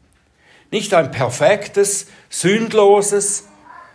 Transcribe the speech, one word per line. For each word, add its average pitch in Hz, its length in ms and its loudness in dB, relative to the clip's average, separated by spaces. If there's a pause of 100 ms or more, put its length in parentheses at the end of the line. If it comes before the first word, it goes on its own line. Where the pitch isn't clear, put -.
(720)
Nicht 208 240 -4
ein 147 160 2
perfektes, 185 960 -2 (220)
sündloses, 202 1120 0 (520)